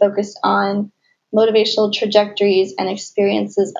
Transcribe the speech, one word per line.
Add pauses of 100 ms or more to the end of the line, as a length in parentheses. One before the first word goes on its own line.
focused
on (440)
motivational
trajectories
and
experiences